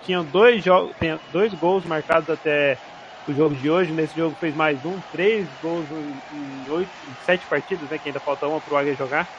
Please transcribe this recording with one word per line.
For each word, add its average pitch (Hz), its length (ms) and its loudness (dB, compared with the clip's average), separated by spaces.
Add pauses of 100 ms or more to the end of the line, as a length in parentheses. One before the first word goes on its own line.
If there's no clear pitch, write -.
tinha 180 160 0
dois 185 440 6
jo-, 185 340 6
tem 156 180 0 (160)
dois 196 220 2
gols 175 300 2
marcados 160 440 0
até 147 480 2 (520)
o 147 40 -2
jogo 147 220 4
de 135 160 0
hoje. 170 220 4
Nesse 156 240 -2
jogo 160 240 0
fez 165 160 -2
mais 151 280 2
um, 185 140 -4 (140)
três 196 340 2 (160)
gols 165 300 -4
em, 147 440 -10
em 139 360 -10
oito, 185 180 -2 (180)
em 127 160 -16
sete 180 220 0
partidas, 151 420 -4
né, 151 140 -6
que - 60 -8
ainda 139 100 -6
falta 143 300 -2
uma 156 120 -2
pro 147 160 -2
Águia 143 200 0
jogar. 143 320 -2 (100)